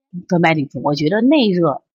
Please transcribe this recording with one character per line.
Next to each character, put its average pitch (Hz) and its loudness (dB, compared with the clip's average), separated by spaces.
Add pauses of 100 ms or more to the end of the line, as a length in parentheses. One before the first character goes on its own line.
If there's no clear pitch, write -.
(280)
得 180 0
麦 170 4
粒 151 -2
肿， 131 -12
我 143 0
觉 147 -2
得 208 0
内 262 2
热 170 0 (140)